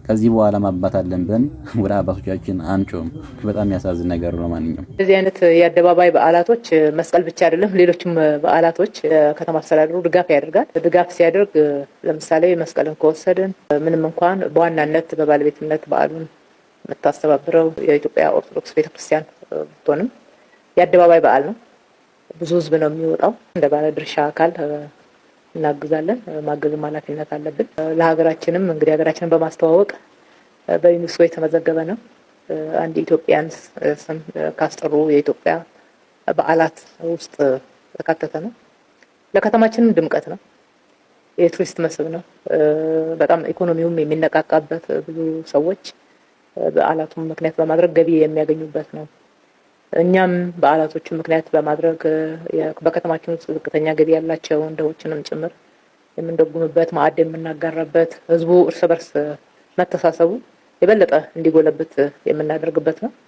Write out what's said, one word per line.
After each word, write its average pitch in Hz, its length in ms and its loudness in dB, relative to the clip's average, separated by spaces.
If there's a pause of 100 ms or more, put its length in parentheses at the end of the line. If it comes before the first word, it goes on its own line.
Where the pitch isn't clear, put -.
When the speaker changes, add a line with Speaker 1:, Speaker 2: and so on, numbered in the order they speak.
Speaker 1:
ከዚህ 110 300 0
በኋላ 107 320 4
አባት 95 320 -2
አለን 92 280 -2
ብለን 110 220 0 (300)
ወደ 101 180 0
አባቶቻችን 95 720 -4
አንጮም። 92 440 -4 (320)
በጣም 104 240 -4
የሚያሳዝን 90 440 -4
ነገር 85 260 -4
ነው። 87 140 -6
ማንኛውም 82 380 -6
Speaker 2:
እንደዚህ 190 280 2
አይነት 190 240 0 (120)
የአደባባይ 170 600 6
በዓላቶች 175 540 4 (300)
መስቀል 170 300 0
ብቻ 165 180 -8
አይደለም፣ 180 320 2
ሌሎችም 175 380 2 (280)
በዓላቶች 165 540 2 (400)
ከተማ 160 240 -6
አስተዳደሩ 156 440 0
ድጋፍ 175 280 0
ያደርጋል። 160 380 2 (140)
ድጋፍ 175 280 2
ሲያደርግ 180 420 2 (520)
ለምሳሌ 160 520 2
መስቀልን 156 400 -4
ከወሰድን 180 560 0 (280)
ምንም 160 240 0
እንኳን 175 440 0
በዋናነት 160 680 0
በባለቤትነት 151 720 0
በዓሉን 156 360 -2 (560)
የምታስተባብረው 151 880 0 (140)
የኢትዮጵያ - 500 2
ኦርቶዶክስ - 400 -4
ቤተክርስቲያን 156 540 -2 (400)
ብትሆንም 151 440 -4 (680)
የአደባባይ 175 440 6
በዓል 135 240 4
ነው። 208 120 -8 (800)
ብዙ 160 180 -8
ህዝብ 156 220 0
ነው 156 120 0
የሚወጣው። 160 440 -2 (180)
እንደ 156 180 0
ባለ 147 240 0
ድርሻ 156 220 -10 (100)
አካል 160 280 0 (1000)
እናግዛለን። 156 640 -2 (240)
ማገዝም 151 420 -4
ኃላፊነት 151 480 -8
አለብን። 151 340 -6 (280)
ለሀገራችንም 165 680 2
እንግዲህ 156 280 0
ሀገራችንን 160 380 -2
በማስተዋወቅ 165 600 2 (800)
በዩኔስኮ 170 540 2
የተመዘገበ 165 600 0
ነው። 190 160 -6 (800)
አንድ 160 220 -4
ኢትዮጵያን 160 480 0 (500)
ስም 160 220 -10 (360)
ካስጠሩ 151 400 -4 (140)
የኢትዮጵያ 147 440 0 (760)
በዓላት 160 480 0 (320)
ውስጥ - 260 -8 (540)
የተካተተ - 520 -6
ነው። 220 120 -10 (840)
ለከተማችንም 220 600 2
ድምቀት - 340 0
ነው። 180 100 -12 (1000)
የቱሪስት 170 420 0
መስህብ 160 280 -4
ነው። 170 140 -8 (960)
በጣም 165 280 2
ኢኮኖሚውም 170 500 -2
የሚነቃቃበት፣ 156 880 -2 (180)
ብዙ 160 160 -12 (280)
ሰዎች 160 380 -2 (720)
በዓላቱን 160 720 -2
ምክንያት 160 280 -6
በማድረግ 160 360 0
ገቢ 165 220 2
የሚያገኙበት 156 800 -2
ነው። 151 140 -14 (840)
እኛም 180 400 2 (240)
በዓላቶቹን 160 600 0
ምክንያት 160 320 -2
በማድረግ 156 520 0 (800)
በከተማችን 165 520 -4
ውስጥ 165 140 -8
ዝቅተኛ 156 480 -4
ገቢ 156 160 2
ያላቸውን 160 640 -2
ድሆችንም 156 480 -6
ጭምር 160 300 -8 (640)
የምንደጉምበት፣ 165 760 0
ማዕድ 156 260 0
የምናጋራበት፣ 160 960 -2 (140)
ህዝቡ 165 240 0 (120)
እርስ - 200 0
በርስ 165 260 0 (680)
መተሳሰቡ 170 520 0 (520)
የበለጠ 190 300 4 (180)
እንዲጎለብት 160 640 2 (320)
የምናደርግበት 156 720 -2
ነው። 247 120 -8 (160)